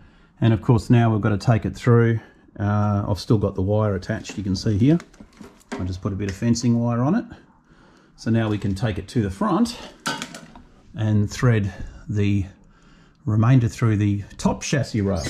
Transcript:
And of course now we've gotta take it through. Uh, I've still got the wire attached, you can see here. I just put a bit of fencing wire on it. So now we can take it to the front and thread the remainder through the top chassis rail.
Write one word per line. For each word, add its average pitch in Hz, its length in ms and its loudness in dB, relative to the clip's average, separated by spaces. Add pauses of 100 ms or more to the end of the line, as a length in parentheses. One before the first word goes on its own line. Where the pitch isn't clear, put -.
(420)
And 113 120 4
of 104 80 0
course 117 280 2
now 117 220 4
we've 104 100 0
gotta 104 160 0
take 110 280 0
it 95 100 -4
through. 117 440 2 (400)
Uh, 104 480 0
I've 98 120 -4
still - 180 2
got 98 180 0
the 92 60 -4
wire 104 340 0
attached, - 420 -8
you 101 60 -8
can 95 120 -2
see 107 220 0
here. 147 220 4 (720)
I - 140 -6
just 92 160 -8
put 101 120 -4
a - 20 -6
bit 98 140 -4
of 90 60 -8
fencing 117 440 0
wire 120 220 0
on 151 140 2
it. 240 100 -2 (880)
So - 140 -6
now 113 180 2
we 104 120 -2
can 98 160 -2
take 107 240 -4
it 95 80 -10
to 120 160 -2
the 95 80 -2
front 220 440 0 (1160)
and 107 380 2
thread 110 420 2 (340)
the 101 380 0 (800)
remainder 110 440 4
through 110 280 0
the 101 260 0 (140)
top - 240 0
chassis 120 400 -2
rail. 95 280 -2